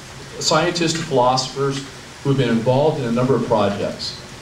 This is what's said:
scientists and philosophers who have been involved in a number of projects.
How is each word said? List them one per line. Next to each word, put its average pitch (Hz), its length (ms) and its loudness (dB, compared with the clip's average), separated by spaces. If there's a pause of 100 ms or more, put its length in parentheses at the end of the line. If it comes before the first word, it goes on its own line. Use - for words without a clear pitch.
(400)
scientists 170 540 0
and - 100 -6
philosophers 135 760 2 (440)
who 139 80 2
have 135 80 4
been 123 100 2
involved 127 520 4
in 120 60 -2
a 117 60 -2
number 127 220 2
of 113 120 0
projects. - 760 0 (220)